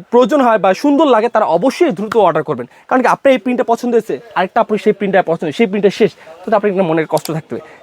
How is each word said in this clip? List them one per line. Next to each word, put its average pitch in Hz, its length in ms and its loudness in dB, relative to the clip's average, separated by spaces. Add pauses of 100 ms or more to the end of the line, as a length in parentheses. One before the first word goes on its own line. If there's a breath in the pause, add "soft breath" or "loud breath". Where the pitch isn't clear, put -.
(100)
প্রয়োজন 247 300 4
হয় 233 180 2
বা 185 160 2
সুন্দর 285 320 2
লাগে, 233 220 2
তারা 220 160 0
অবশ্যই 226 460 0
দ্রুত 202 260 -6
অর্ডার 165 260 2
করবেন। 123 260 -8 (200 soft breath)
কারণ 247 140 0
কি, 208 60 2
আপনার 262 240 2
এই 254 60 2
প্রিন্টটা 247 260 -4
পছন্দ 240 300 -2
হয়েছে, 190 260 -2 (140)
আরেকটা 190 260 -2
আপনার 214 180 -2
সেই 214 140 0
প্রিন্টটা 190 300 0
পছন্দ, 160 300 -4
সেই 233 140 0
প্রিন্টটা 196 240 0
শেষ, 185 200 0 (400 loud breath)
তো 220 60 2
আপনার 208 160 0
একটা 185 100 0
মনের 160 260 0
কষ্ট 160 240 -4
থাকবে। 156 280 -10 (220 loud breath)